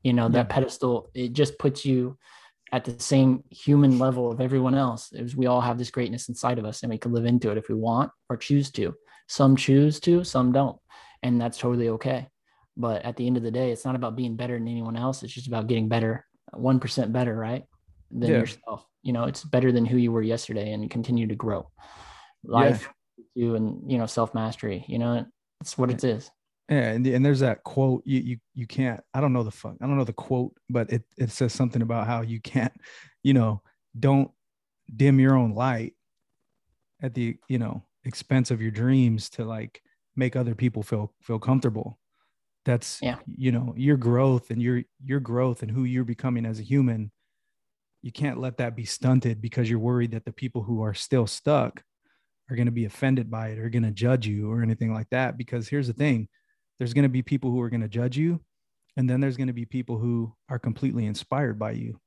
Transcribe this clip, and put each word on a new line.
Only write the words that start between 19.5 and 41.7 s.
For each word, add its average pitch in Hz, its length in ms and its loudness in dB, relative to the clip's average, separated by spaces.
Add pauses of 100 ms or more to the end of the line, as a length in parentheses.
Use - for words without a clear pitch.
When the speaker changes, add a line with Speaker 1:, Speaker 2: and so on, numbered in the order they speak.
Speaker 1:
than 120 140 4
who 123 140 2
you 120 120 4
were 113 120 0
yesterday 110 500 -4
and 107 180 -6
continue 117 360 -2
to 107 80 -4
grow. 104 360 -4 (760)
Speaker 2:
Yeah. - 80 -6
Speaker 1:
Life, 117 380 4 (440)
you 117 200 0
and, 107 360 -4
you 127 80 0
know, 113 80 -2
self-mastery, 110 840 -4
you 117 100 -4
know, 120 280 0 (340)
it's - 160 -10
what 127 140 2
it 117 140 -2
is. 120 260 -2 (380)
Speaker 2:
Yeah, 120 240 2
and, 123 140 0
and 127 180 4
there's 139 160 4
that 123 240 0
quote, 131 420 0
you, 131 140 0
you, 120 160 -6 (180)
you 123 120 -8
can't, 123 340 -2 (120)
I 131 80 0
don't 139 120 2
know 123 100 2
the 110 80 -4
fuck, 110 300 -14
I 123 60 -4
don't 139 120 2
know 131 60 2
the 113 80 -4
quote, 123 420 -4 (160)
but 120 200 0
it, 117 120 -2 (160)
it 123 120 0
says 120 220 0
something 120 300 0
about 113 240 -2
how 117 160 -2
you 113 180 -6
can't, 120 320 -2 (500)
you 139 120 4
know, 113 280 2 (360)
don't 139 320 4 (640)
dim 135 260 6
your 135 160 8
own 117 180 4
light 120 400 -2 (1080)
at 127 120 -6
the, 117 220 -2 (120)
you 127 100 0
know, 110 260 -4 (200)
expense 123 460 0
of 113 120 -2
your 110 80 -2
dreams 117 600 2
to, - 140 -8
like, 110 380 -10 (340)
make 127 200 0
other 120 180 0
people 113 280 0
feel, 107 380 -4
feel 113 180 -4
comfortable. 117 600 0 (680)